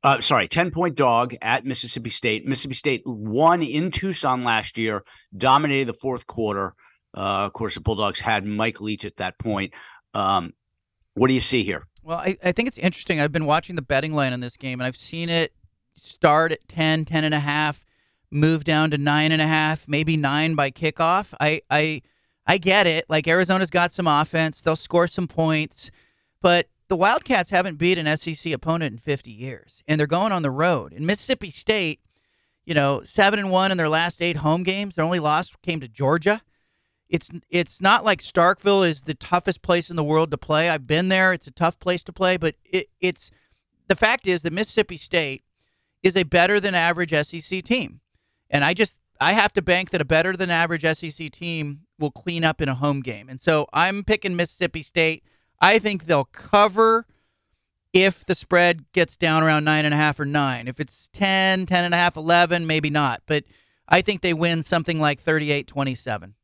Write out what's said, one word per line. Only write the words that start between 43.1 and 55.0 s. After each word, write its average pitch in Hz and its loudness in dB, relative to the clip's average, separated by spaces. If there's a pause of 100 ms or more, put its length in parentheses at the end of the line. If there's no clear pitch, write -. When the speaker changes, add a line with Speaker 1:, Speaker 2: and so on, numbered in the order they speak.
Speaker 2:
the - 2
fact 226 0
is 175 -2
that 165 -4
Mississippi 202 -2
State 143 -4 (580)
is 180 2
a 190 2
better 180 4
than 196 -4
average 170 0
S 147 -2
E 165 -12
C 185 -8
team. 233 -4 (500)
And 143 0
I 160 2
just, 202 -2 (220)
I 156 4
have 208 2
to 190 0
bank 180 0
that 175 0
a 147 0
better 165 2
than 175 -2
average 165 0
S 160 0
E 160 -10
C 151 -12
team 156 -8 (180)
will 151 -2
clean 170 -6
up 160 0
in 147 0
a 131 -2
home 139 -2
game. 120 -12
And 131 -16
so 156 2
I'm 190 0
picking 196 -2
Mississippi 170 -4
State. 160 -2 (360)